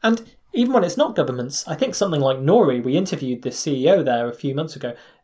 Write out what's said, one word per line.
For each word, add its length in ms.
And 280
even 200
when 100
it's 140
not 180
governments, 520
I 60
think 220
something 260
like 160
Nori, 460
we 120
interviewed 460
the 100
C 340
E 40
O 140
there 240
a 60
few 200
months 220
ago, 180